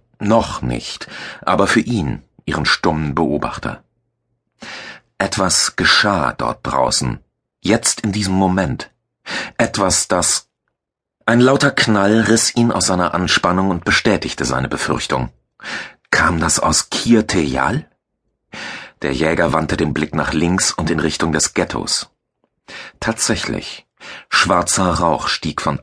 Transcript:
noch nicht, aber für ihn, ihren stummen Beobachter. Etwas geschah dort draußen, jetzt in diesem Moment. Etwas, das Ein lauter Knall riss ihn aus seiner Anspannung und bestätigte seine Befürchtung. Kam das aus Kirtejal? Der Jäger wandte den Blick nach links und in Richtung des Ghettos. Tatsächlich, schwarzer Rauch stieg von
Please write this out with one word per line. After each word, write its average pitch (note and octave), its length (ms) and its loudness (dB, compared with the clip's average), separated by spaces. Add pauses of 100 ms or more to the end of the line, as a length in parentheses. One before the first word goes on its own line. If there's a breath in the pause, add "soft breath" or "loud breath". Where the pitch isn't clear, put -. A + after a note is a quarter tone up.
(180)
noch G#2+ 440 0
nicht, - 460 -6 (340 loud breath)
aber F#2 240 2
für - 140 2
ihn, D#2+ 420 -2 (240)
ihren D2 180 -2
stummen D#2 500 0
Beobachter. C#2 720 -2 (1300 loud breath)
Etwas - 580 0
geschah F2+ 560 2
dort A#1 340 -4
draußen, B1 540 0 (400)
jetzt A2 400 0
in G#2 120 -2
diesem F#2+ 220 0
Moment. F#2+ 560 0 (680 loud breath)
Etwas, G2+ 500 0
das - 400 0 (800)
Ein A#2+ 140 4
lauter C3+ 300 6
Knall G#2+ 500 4
riss A2 360 2
ihn A#2 160 2
aus F#2 140 -2
seiner F2+ 260 0
Anspannung F2+ 560 2
und F2 160 -2
bestätigte - 600 0
seine B1+ 220 -2
Befürchtung. C2 600 -2 (800 loud breath)
Kam E2+ 300 2
das D#2+ 200 2
aus - 280 0
Kirtejal? F#2 960 0 (1160 loud breath)
Der C#2+ 100 0
Jäger D#2 400 2
wandte D#2+ 240 0
den D2+ 180 0
Blick D2+ 200 -2
nach D2 180 0
links F2 400 2
und E2 180 -2
in D#2+ 80 0
Richtung D#2 340 0
des - 220 -2
Ghettos. - 560 -2 (880 loud breath)
Tatsächlich, - 880 -4 (420 loud breath)
schwarzer F2+ 640 2
Rauch D#2+ 380 2
stieg - 320 -4
von D2 220 -2